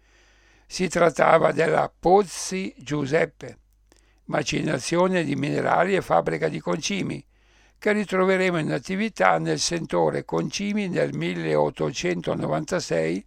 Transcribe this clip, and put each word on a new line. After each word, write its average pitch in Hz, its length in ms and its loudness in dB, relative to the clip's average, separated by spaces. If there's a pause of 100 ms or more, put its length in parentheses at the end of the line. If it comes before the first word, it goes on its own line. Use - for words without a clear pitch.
(680)
Si 185 200 -4
trattava 160 640 4
della 151 460 2
Pozzi 190 800 0
Giuseppe, 143 800 -4 (680)
macinazione 160 1000 0
di 143 120 -2
minerali 147 600 2
e 170 60 0
fabbrica 160 460 0
di 156 120 -4
concimi, 170 680 -4 (520)
che 214 140 0
ritroveremo 185 680 2
in 151 140 -2
attività 185 680 0
nel 160 220 -2
sentore 160 680 0
Concimi 196 600 -4
nel 147 260 -2
milleottocentonovantasei 160 2250 -2